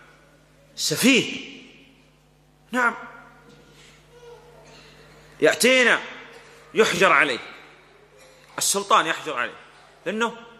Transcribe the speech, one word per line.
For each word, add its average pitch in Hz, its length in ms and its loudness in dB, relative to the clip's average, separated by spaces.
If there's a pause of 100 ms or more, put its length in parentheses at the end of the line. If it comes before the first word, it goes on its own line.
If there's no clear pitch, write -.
(760)
سفيه. - 760 0 (1160)
نعم، 233 240 0 (2500)
يأتينا 226 600 4 (720)
يحجر 180 380 2
عليه، 143 280 2 (1160)
السلطان 196 480 2
يحجر 147 320 -4
عليه 117 200 -4 (480)
لأنه 220 320 -4 (220)